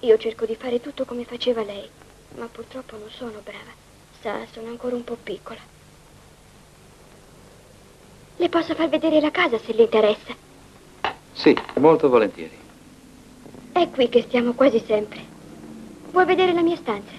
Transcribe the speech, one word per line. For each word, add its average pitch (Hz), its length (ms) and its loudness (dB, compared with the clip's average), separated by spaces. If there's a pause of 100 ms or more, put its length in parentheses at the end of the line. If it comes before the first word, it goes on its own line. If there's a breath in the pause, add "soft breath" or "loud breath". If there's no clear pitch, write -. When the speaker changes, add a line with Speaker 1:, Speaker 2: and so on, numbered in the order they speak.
Speaker 1:
Io 220 160 6
cerco 226 280 -4
di 220 100 -4
fare 247 240 -4
tutto 269 240 -8
come 240 220 -8
faceva 240 380 -2
lei, 202 260 -10 (480)
ma 233 120 -10
purtroppo 233 480 -16
non 214 120 -16
sono 220 340 -14
brava. 202 440 -20 (340)
Sa, 226 320 -8
sono 226 140 -14
ancora 240 280 -6
un 240 80 -6
po' 240 180 -10
piccola. - 380 -12 (2750)
Le 349 120 0
posso 330 240 0
far 320 140 0
vedere 311 320 2
la 294 120 0
casa, 311 280 0
se 226 140 -8
le 220 100 6
interessa. 214 500 2 (1000)
Speaker 2:
Sì, - 240 4 (180)
molto 156 320 6
volentieri. 104 500 2 (1120)
Speaker 1:
È 349 200 2
qui 247 180 2
che 233 140 4
stiamo 240 300 0
quasi 233 320 4
sempre. 214 360 -2 (920)
Vuoi 359 140 4
vedere 359 260 4
la 339 100 2
mia 339 140 2
stanza? 202 440 -8